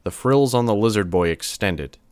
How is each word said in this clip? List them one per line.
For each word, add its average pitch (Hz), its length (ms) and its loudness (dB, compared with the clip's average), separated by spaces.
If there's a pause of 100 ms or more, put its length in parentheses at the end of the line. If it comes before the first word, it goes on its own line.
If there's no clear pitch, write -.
The 87 80 -6
frills 135 420 2
on 120 120 2
the 110 100 2
lizard 104 340 0
boy 87 200 2
extended, 80 680 -6 (140)